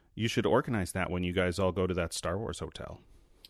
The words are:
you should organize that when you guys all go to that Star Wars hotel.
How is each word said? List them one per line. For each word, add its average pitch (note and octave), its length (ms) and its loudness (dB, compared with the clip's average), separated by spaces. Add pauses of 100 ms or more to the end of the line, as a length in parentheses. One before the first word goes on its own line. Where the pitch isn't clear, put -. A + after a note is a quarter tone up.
(160)
you A2+ 120 0
should A2+ 200 2
organize A2+ 460 2
that F2+ 180 0
when F2+ 120 0
you F2+ 80 0
guys F2+ 280 2
all F#2 120 4
go F#2 160 2
to F2+ 60 2
that E2+ 200 0
Star F2 240 -2
Wars G2 220 -6
hotel. - 400 -10 (500)